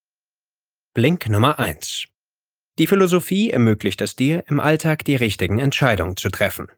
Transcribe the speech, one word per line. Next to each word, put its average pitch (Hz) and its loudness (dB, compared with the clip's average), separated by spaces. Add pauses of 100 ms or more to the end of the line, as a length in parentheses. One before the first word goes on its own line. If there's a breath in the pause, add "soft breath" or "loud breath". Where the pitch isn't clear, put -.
(920)
Blink 143 0
Nummer 113 2
eins. - -6 (760)
Die 160 4
Philosophie 190 2
ermöglicht 107 2
es - -4
dir, 151 -2
im 143 0
Alltag 156 0
die 143 0
richtigen 104 0
Entscheidungen 101 0
zu - -6
treffen. - -4 (100)